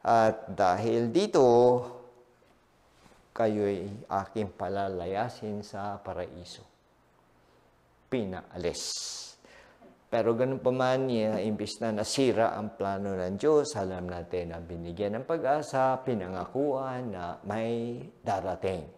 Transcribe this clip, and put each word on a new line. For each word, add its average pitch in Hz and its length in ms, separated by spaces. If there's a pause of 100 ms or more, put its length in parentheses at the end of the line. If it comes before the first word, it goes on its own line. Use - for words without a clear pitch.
At 110 480
dahil 113 640
dito, 175 320 (1900)
kayo'y 101 760
aking 98 480
palalayasin 98 1080
sa 101 360
paraiso." 87 640 (1500)
Pinaalis. 90 720 (1300)
Pero 117 240
ganun 131 240
pa 127 80
man, 127 400
eh, 107 400
imbis 104 320
na 117 80
nasira 110 640
ang 104 240
plano 98 400
ng 92 240
Diyos, 147 400
alam 92 240
natin 87 480
na 82 80
binigyan 85 560
ng 131 80
pag-asa, 139 800
pinangakuan 127 1120
na 87 320
may 117 480 (240)
darating. 95 640 (140)